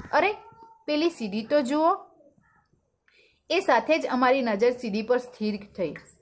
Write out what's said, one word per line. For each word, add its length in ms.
"અરે, 220
પેલી 240
સીડી 320
તો 180
જુઓ." 500
એ 100
સાથે 380
જ 80
અમારી 360
નજર 280
સીડી 320
પર 160
સ્થિર 580
થઈ. 180